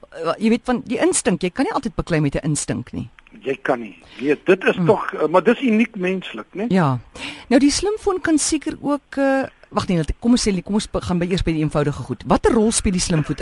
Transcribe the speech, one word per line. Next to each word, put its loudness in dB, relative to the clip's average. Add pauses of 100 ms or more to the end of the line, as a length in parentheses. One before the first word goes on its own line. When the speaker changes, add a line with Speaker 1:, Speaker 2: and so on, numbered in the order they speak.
(120)
Speaker 1:
Eh, -2
jy 2
weet, 4
van -2
die -4
instink, 2
jy 0
kan -2
nie -4
altyd -4
beklei 0
met 0
'n -4
instink -4
nie. -8 (320)
Speaker 2:
Jy -4
kan 0
nie. -12 (240)
Nee, 2
dit 4
is 2
Speaker 1:
Hmm. -2
Speaker 2:
tog, 2
eh, -2
maar 2
dis 2
uniek 2
menslik, -6
né? -6
Speaker 1:
Ja. 2 (500)
Nou, 6
die 4
slimfoon -2
kan 2
seker -2
ook, -4
eh, 2 (260)
wag -4
nee, 2 (160)
kom 2
ons 4
sê, 0
kom -6
ons -2
be-, -4
gaan -2
by, 0
eers 0
by 0
die 0
eenvoudige 0
goed. -8
Watter 2
rol 4
speel 0
die 0
slimfoon 0